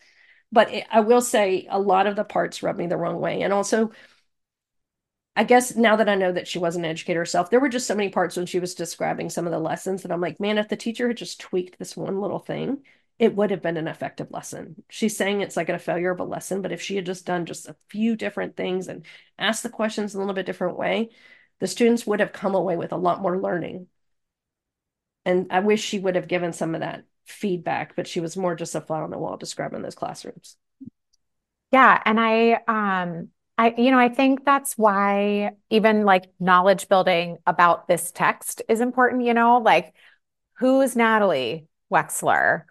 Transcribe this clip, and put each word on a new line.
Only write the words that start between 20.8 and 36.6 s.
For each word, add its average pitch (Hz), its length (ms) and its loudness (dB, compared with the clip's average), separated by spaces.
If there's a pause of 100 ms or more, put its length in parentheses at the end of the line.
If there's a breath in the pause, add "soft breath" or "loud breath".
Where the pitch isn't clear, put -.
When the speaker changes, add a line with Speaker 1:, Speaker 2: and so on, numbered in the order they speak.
Speaker 1:
the 190 80 -2
students 233 380 2
would 208 140 0
have 196 140 0
come 196 220 -2
away 180 220 0
with 165 140 -6
a 165 60 -4
lot 175 240 0
more 185 180 -2
learning. 180 480 -6 (1400)
And 180 240 2
I 185 120 2
wish 208 200 2
she - 160 -6
would 185 180 -2
have 175 120 -4
given 175 260 -2
some 165 220 -6
of 156 60 -6
that - 240 -10 (200)
feedback, 170 720 -6
but 170 120 -6
she - 120 -8
was 165 160 -8
more 180 180 -2
just 165 220 -8
a 156 60 -6
fly 156 200 -6
on 165 100 -8
the - 60 -10
wall 175 200 -8
describing - 440 -10
those - 140 -12
classrooms. - 600 -12 (1120)
Speaker 2:
Yeah. 240 320 6
And 220 160 2
I, 226 480 2
um, 185 600 -2 (280)
I, 233 200 4
you 247 140 4
know, 254 80 6
I 240 100 6
think 269 340 2
that's 277 340 0
why 202 760 2 (180)
even, 214 340 4
like, 190 220 4 (140)
knowledge 180 500 4